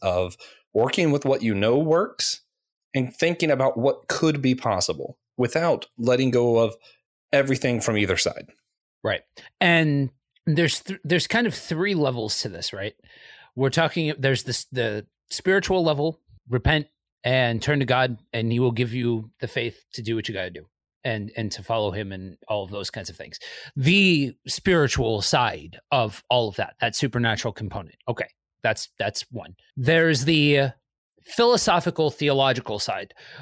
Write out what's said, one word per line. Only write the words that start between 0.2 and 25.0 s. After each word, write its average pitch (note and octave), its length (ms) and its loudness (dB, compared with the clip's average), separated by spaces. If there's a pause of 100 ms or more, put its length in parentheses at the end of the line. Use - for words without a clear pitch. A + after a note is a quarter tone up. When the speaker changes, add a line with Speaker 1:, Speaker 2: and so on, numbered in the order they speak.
Speaker 1:
working C#3 380 2
with C#3+ 120 0
what C3+ 200 0
you A2+ 100 0
know G#2+ 240 2
works E3 640 0 (540)
and B2+ 180 -2
thinking E3 380 0
about C3 260 0
what C#3 300 0
could D3+ 340 0
be B2+ 140 2
possible F2+ 640 -4 (180)
without D3 480 0 (140)
letting B2 320 2
go A#2+ 260 4
of A2+ 180 2 (560)
everything C3+ 480 2
from A2 160 0
either G#2 220 2
side. - 300 -4 (560)
Speaker 2:
Right. G2 180 -4 (400)
And D#3 480 4 (380)
there's D#3+ 320 2
th-, - 240 -6
there's E3 240 2
kind A#3 180 2
of G3 80 0
three F#3 400 -2
levels B2+ 480 0
to A2 80 -4
this, E2+ 240 -6
right? G2+ 220 -8 (600)
We're C3 140 0
talking, D#3 480 0
there's C3 260 0
this, - 280 0
the A2 340 -4 (260)
spiritual F#3 520 2
level, D#3 380 -2 (280)
repent D3 380 2 (360)
and A#2+ 380 2
turn D3 180 0
to C3 60 0
God, B2+ 340 2 (120)
and A2+ 200 -2
he A#2 80 0
will B2 120 2
give A#2 220 -2
you A#2+ 460 -4
the A2 80 -6
faith A#2 360 -6 (100)
to B2 80 -10
do A2+ 140 -4
what G#2+ 140 -4
you G#2+ 40 -8
gotta F#2 180 -8
do - 160 -18 (360)
and, A2 320 -4
and G#2+ 160 -4
to G#2 120 -8
follow G#2+ 280 -2
him G2+ 200 -8
and F#2+ 260 -14 (100)
all G#2 160 -4
of F#2 60 -14
those G2+ 220 -6
kinds F2+ 180 -10
of - 80 -14
things. - 220 -16 (360)
The D#3+ 600 4 (120)
spiritual C3 720 2